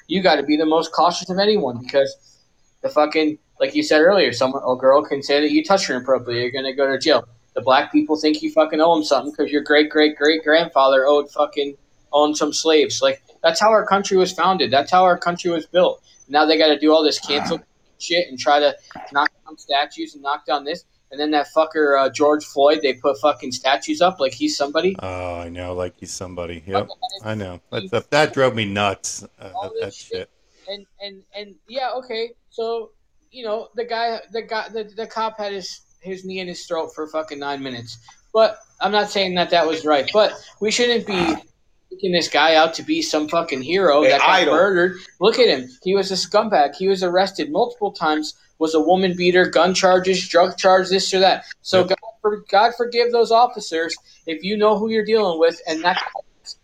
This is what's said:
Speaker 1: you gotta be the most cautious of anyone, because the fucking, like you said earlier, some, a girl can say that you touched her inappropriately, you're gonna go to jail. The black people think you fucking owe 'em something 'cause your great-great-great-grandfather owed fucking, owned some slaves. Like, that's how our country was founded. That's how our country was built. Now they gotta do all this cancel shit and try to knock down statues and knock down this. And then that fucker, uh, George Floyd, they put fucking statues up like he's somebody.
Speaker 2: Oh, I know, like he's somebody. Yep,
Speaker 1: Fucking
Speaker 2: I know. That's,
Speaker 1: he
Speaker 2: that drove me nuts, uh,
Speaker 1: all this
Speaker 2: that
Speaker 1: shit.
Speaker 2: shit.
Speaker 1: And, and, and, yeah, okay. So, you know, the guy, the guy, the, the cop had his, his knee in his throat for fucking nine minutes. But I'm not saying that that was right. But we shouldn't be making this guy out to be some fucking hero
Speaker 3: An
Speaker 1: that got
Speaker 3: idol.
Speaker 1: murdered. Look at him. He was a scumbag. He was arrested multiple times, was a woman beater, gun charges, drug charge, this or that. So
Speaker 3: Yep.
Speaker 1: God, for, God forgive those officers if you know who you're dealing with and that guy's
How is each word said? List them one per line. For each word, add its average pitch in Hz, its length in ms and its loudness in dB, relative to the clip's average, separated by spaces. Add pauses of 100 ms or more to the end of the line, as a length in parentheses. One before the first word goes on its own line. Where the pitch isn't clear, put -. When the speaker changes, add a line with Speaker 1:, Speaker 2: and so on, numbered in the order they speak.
Speaker 1:
you 170 140 -2
gotta 156 220 2
be 151 140 0
the 160 80 0
most 160 260 0
cautious 170 380 0
of 185 100 -4
anyone, 185 400 0
because 135 340 0 (680)
the 131 80 -6
fucking, 151 480 0 (220)
like 135 160 -2
you 151 80 0
said 151 180 4
earlier, 165 320 4
some, 131 200 -2
a 127 220 -2
girl 135 300 4
can 139 180 -6
say 143 160 0
that 147 120 2
you 151 120 2
touched 190 240 2
her 135 80 -4
inappropriately, 123 460 -2
you're 123 100 -4
gonna 135 240 -8
go 135 160 0
to 135 80 -2
jail. 135 260 0 (280)
The 120 80 -6
black 135 320 2
people 151 260 2
think 151 220 0
you 156 100 -6
fucking 156 300 2
owe 170 160 4
'em 151 80 -2
something - 280 0
'cause 143 160 -4
your 147 120 -2 (640)
great-great-great-grandfather 151 800 2
owed 147 260 2
fucking, 147 460 -4 (340)
owned 151 260 2
some 151 160 -2
slaves. 156 480 2
Like, 135 200 0 (220)
that's 165 160 0
how 214 100 4
our 214 160 4
country 196 320 0
was 185 140 2
founded. 165 400 0
That's 143 200 0
how 185 120 4
our 175 140 4
country 175 340 -4
was 165 140 -4
built. 175 360 0 (260)
Now 151 180 2
they 156 120 2
gotta 156 220 4
do 156 140 4
all 160 100 4
this 147 160 0
cancel 147 400 -4 (400)
shit 175 280 -2
and 131 120 -16
try 147 200 2
to 143 160 2 (360)
knock 143 200 0 (140)
down 160 120 -20
statues 147 560 -6
and 139 100 -20
knock 147 220 -6
down 147 200 -4
this. 170 180 -10 (280)
And 135 80 -14
then 151 120 -2
that 147 240 0
fucker, 156 440 2
uh, 135 100 2
George 147 340 2
Floyd, 143 380 2
they 131 120 0
put 135 260 -2
fucking 147 320 -2
statues 151 500 -2
up 185 180 2
like 131 140 -2
he's 151 240 -4
somebody. 180 440 -2
Speaker 2:
Oh, 90 380 -8
I 87 100 -12
know, 90 240 -10
like 90 240 -6
he's 92 140 -16
somebody. 87 540 -12
Yep, 98 220 -4
Speaker 1:
Fucking - 100 -18 (260)
Speaker 2:
I 110 120 -6
know. 92 260 -10 (100)
That's, 104 200 -8
Speaker 1:
he 113 80 -2 (100)
Speaker 2:
that 147 240 0
drove 131 220 0
me 110 100 -2
nuts, 98 580 -4 (160)
uh, 98 160 -18
Speaker 1:
all - 140 -8
this 113 120 -8
Speaker 2:
that 101 120 -10
Speaker 1:
shit. - 140 -20 (100)
Speaker 2:
shit. - 120 -12 (380)
Speaker 1:
And, 202 180 -16 (140)
and, 196 240 -18 (120)
and, 208 200 -16 (140)
yeah, 247 280 -6
okay. 240 340 -10 (180)
So, 226 420 -8 (400)
you 247 140 -16
know, 214 300 -8
the 233 100 -6
guy, 233 340 -4 (120)
the 220 100 -8
guy, 220 280 -8
the, 214 140 -8
the 208 240 -12
cop 220 300 -6
had 208 160 -8
his, 185 260 -12 (220)
his 185 240 -14
knee 190 140 -8
in 185 80 -8
his 175 180 -14
throat 160 300 -6
for 156 120 -10
fucking 156 320 -8
nine 143 220 -6
minutes. 120 360 -12 (360)
But 220 240 2 (240)
I'm 196 100 -2
not 202 200 0
saying 185 240 -2
that 170 160 0
that 170 160 4
was 160 180 -4
right. 143 260 2
But 208 220 2 (260)
we 208 120 -2
shouldn't 240 340 0
be 170 300 -2 (560)
making 185 220 -4
this 165 140 0
guy 156 280 2
out 160 180 4
to 151 100 -10
be 156 200 -2
some 151 260 -2
fucking 165 320 -2
hero 156 420 2
Speaker 3:
An 135 60 6
Speaker 1:
that 139 100 4
got 147 100 4
Speaker 3:
idol. 170 260 4
Speaker 1:
murdered. 180 420 2 (240)
Look 226 180 2
at 233 80 6
him. 135 220 -2 (140)
He 190 120 -2
was 190 160 -2
a 190 40 -4
scumbag. 202 600 0
He 190 120 -4
was 190 160 0
arrested 180 480 -2
multiple 202 400 -2
times, 156 420 -4 (240)
was 156 160 -2
a 160 60 4
woman 180 360 2
beater, 180 300 4
gun 165 300 2
charges, 185 520 2
drug 180 300 2
charge, 185 320 4
this 190 240 -2
or 190 60 2
that. 180 260 2 (160)
So - 180 2
Speaker 3:
Yep. 180 100 2
Speaker 1:
God, 185 80 0 (240)
for, 208 280 -2
God 220 260 4
forgive 240 360 0
those 226 200 2
officers 208 640 0 (300)
if 165 180 -8
you 208 140 -2
know 208 200 4
who 220 120 -4
you're 220 160 0
dealing 208 340 0
with 165 280 2
and 160 160 -6
that 180 140 2
guy's - 680 -12